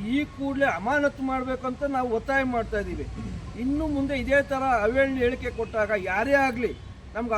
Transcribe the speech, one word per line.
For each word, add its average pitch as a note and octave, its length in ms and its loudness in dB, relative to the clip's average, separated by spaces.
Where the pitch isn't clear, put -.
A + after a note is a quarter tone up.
ಈ - 20 4
ಕೂಡಲೇ C#4 320 0
ಅಮಾನತು C#4 440 2
ಮಾಡಬೇಕು C4 440 -2
ಅಂತ B3+ 160 -4
ನಾವು C4 340 0
ಒತ್ತಾಯ C4+ 260 2
ಮಾಡ್ತಾ G#3+ 280 0
ಇದ್ದೀವಿ. F3+ 220 -6
ಇನ್ನು C#4+ 340 0
ಮುಂದೆ C#4 280 0
ಇದೇ C#4 180 4
ಥರ C4+ 220 -2
ಅವಹೇಳನ C4+ 400 2
ಹೇಳಿಕೆ B3+ 260 0
ಕೊಟ್ಟಾಗ G#3+ 400 -2
ಯಾರೇ A#3 240 2
ಆಗಲಿ, A#3 240 -2
ನಮ್ಗೆ A3+ 220 -2